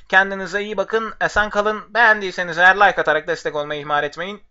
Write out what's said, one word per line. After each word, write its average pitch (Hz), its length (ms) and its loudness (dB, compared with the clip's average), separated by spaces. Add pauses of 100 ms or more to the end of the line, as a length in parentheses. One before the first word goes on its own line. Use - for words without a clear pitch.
Kendinize 190 540 0
iyi 208 140 -6
bakın, 214 440 -4
esen 208 300 0
kalın. 208 440 -4
Beğendiyseniz 196 640 0
eğer 185 180 6
like 190 240 4
atarak 156 280 0
destek 156 280 -4
olmayı 147 240 -6
ihmal 147 240 -2
etmeyin. 180 460 -10